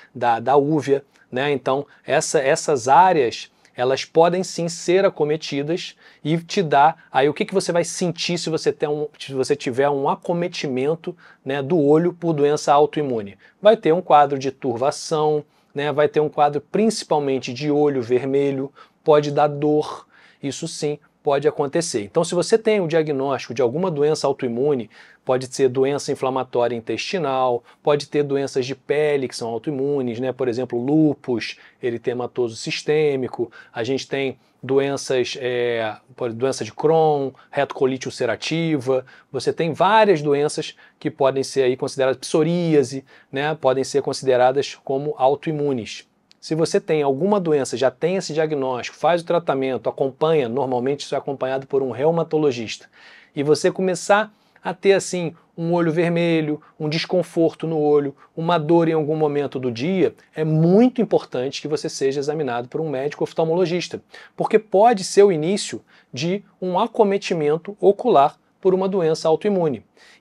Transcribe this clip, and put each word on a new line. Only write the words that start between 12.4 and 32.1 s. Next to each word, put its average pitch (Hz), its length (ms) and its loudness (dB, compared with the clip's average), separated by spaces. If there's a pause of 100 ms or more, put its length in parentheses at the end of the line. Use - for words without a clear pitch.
autoimune? 139 640 0 (240)
Vai 214 140 8
ter 185 160 2
um 175 100 2
quadro 147 340 4
de 135 140 -4
turvação, 147 920 -2 (280)
né, 143 200 -4
vai 147 160 4
ter 147 100 0
um 151 100 2
quadro 147 320 0
principalmente 151 920 -2
de 143 180 -4
olho 143 320 2
vermelho, 135 720 0 (320)
pode 147 260 4
dar 147 160 2
dor, 151 600 -2 (360)
isso 139 260 -8
sim 147 300 -6 (240)
pode 143 260 2
acontecer. 143 540 -2
Então, 104 200 -2
se 170 120 -4
você 175 220 2
tem 214 240 2
o 175 60 0
diagnóstico 143 640 0
de 117 80 -4
alguma 143 300 0
doença 147 360 0
autoimune, 131 640 -2 (360)
pode 127 220 0
ser 131 220 2
doença 135 440 0
inflamatória 127 640 -2
intestinal, 127 880 -2 (180)
pode 147 240 0
ter 147 160 0
doenças 139 420 -2
de 131 100 -8
pele 143 520 -2
que - 80 -8
são 117 140 -8
autoimunes, 131 720 -4
né? 131 120 -4
Por 131 140 -4
exemplo, 120 340 -4
lúpus 135 760 0 (260)
eritematoso 120 720 -4